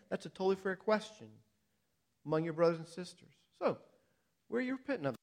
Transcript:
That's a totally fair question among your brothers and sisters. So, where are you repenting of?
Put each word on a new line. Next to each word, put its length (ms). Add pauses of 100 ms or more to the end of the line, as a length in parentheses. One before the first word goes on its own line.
That's 180
a 20
totally 280
fair 200
question 520 (960)
among 200
your 80
brothers 260
and 80
sisters. 460 (260)
So, 200 (680)
where 140
are 40
you 80
repenting 340
of? 160